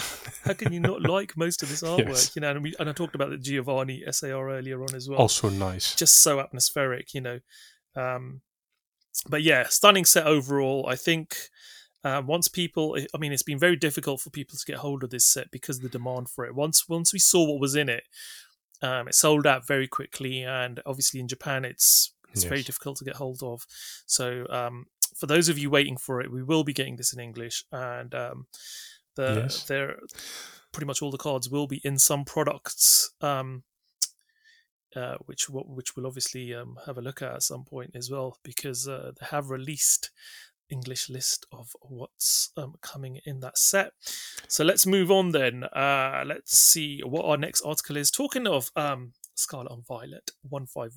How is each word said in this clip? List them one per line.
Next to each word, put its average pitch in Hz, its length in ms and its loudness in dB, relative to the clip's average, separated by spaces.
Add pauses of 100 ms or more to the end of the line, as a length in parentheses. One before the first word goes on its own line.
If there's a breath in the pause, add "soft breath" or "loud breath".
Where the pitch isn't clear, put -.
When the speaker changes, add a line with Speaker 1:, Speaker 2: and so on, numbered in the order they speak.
(220 loud breath)
Speaker 1:
<laughs> - 220 -16
how 202 100 2
can 220 200 0
you 175 60 -2
not 180 220 2
Speaker 2:
<laughs> 165 140 4
Speaker 1:
like 202 200 -2
most 170 280 0
of 139 60 -6
this 151 120 -4
artwork? 165 280 2
Speaker 2:
Yes. 131 260 2
Speaker 1:
You 156 60 -4
know, 147 100 0
and 147 120 -4
we, 156 160 -6
and 156 100 -2
I - 40 -4
talked 160 220 -4
about 139 160 -2
the 147 80 -8
Giovanni 131 640 -2
S - 160 -2
A 139 100 -6
R 135 200 -4
earlier 131 320 -6
on 135 100 -6
as 131 160 -10
well. 139 100 -4
Speaker 2:
Also 113 300 6
nice. 95 460 -2
Speaker 1:
Just - 260 10
so 143 180 6
atmospheric, 131 760 -2
you 135 60 -6
know. 123 180 -6 (560 soft breath)
Um, 127 460 -6 (880)
but 151 120 0
yeah, 147 280 6
stunning 196 360 8
set 160 220 8
overall. 139 600 4
I 127 100 0
think, 165 380 0 (680 soft breath)
uh, 139 200 0
once 165 240 0
people, 165 480 -2 (180)
I 156 40 -4
mean, 147 140 -2
it's 135 120 -2
been 147 140 -4
very 170 200 4
difficult 143 440 -2
for - 80 -10
people - 300 -12
to - 120 -8
get 139 100 -6
hold 139 220 -4
of 123 60 -4
this 120 160 2
set - 240 2
because 127 280 -8
of 127 60 -12
the 127 60 -6
demand 123 400 -6
for 123 160 -8
it. 120 80 -10
Once, 147 340 2
once 170 260 0
we 196 60 -2
saw 170 300 8
what 147 120 0
was 139 140 2
in 147 140 2
it, 120 140 -2 (800 loud breath)
um, 127 260 -2
it - 80 0
sold 151 320 6
out 131 180 4
very 135 220 0
quickly, 131 560 -6
and 127 420 -6
obviously 135 360 -2
in 123 80 -6
Japan, 135 340 -4
it's, - 500 4 (200)
it's 101 100 2
very 95 140 -2
Speaker 2:
Yes. 131 80 -4
Speaker 1:
difficult 139 320 -8
to 135 80 -10
get 135 100 -8
hold 127 260 -8
of. 120 240 -10 (400 loud breath)
So, 123 440 -2
um, 123 380 -6 (280)
for - 100 -8
those 160 220 6
of 160 100 2
you 143 120 -2
waiting 143 260 2
for 127 240 -6
it, 135 100 -6
we 127 140 -8
will 156 220 2
be 143 80 -4
getting 131 240 -4
this 120 160 -2
in 123 80 -12
English, 117 500 -10
and, 123 420 -8
um, 127 340 -8 (680 loud breath)
the, 117 280 0
Speaker 2:
Yes. - 200 -4
Speaker 1:
there, 139 340 -4 (760 loud breath)
pretty 151 140 -6
much 139 140 -2
all 143 100 -4
the 135 60 -6
cards 131 320 -2
will 143 180 -2
be 135 180 -6
in 139 120 0
some 143 280 4
products, - 840 2 (100)
um, 131 420 -4 (1300)
uh, 127 200 -8 (100)
which 135 220 -6
w-, 135 180 -10
which 127 300 -12
we'll 127 120 -8
obviously, 127 460 -8
um, 120 320 -14
have 131 120 -12
a 123 40 -12
look 131 200 -10
at 127 140 -10
at 131 80 -6
some 127 220 -4
point 131 300 -14
as 123 160 -10
well, 131 320 -8
because, 127 440 -8
uh, 131 320 -12
they - 80 -14
have 143 220 -6
released 131 640 -2 (580 soft breath)
English 127 400 -8
list - 420 -4
of 120 300 -18
what's, - 760 -2
um, 143 240 -10
coming 135 440 -12
in 139 160 -8
that 127 160 -6
set. - 340 4 (560 loud breath)
So - 160 2
let's 190 220 6
move 190 260 6
on 190 200 6
then. 127 340 0
Uh, 135 600 0
let's - 320 0
see 147 460 6
what 131 220 -2
our 151 120 2
next - 240 -2
article 147 360 -4
is. 143 140 2
Talking 262 360 0
of, 139 280 0
um, 135 380 -4 (220)
Scarlet - 360 -6
and 120 160 -14
Violet 123 420 -12 (140)
one 135 240 -10
five 117 300 -10